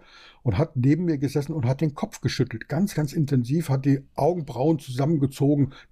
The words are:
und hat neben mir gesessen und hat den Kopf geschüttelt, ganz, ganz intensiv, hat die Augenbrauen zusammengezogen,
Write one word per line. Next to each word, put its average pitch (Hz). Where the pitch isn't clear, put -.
und 101
hat 151
neben 143
mir 165
gesessen 143
und 131
hat 131
den 156
Kopf -
geschüttelt, -
ganz, 185
ganz 151
intensiv, 143
hat 135
die 139
Augenbrauen 151
zusammengezogen, 139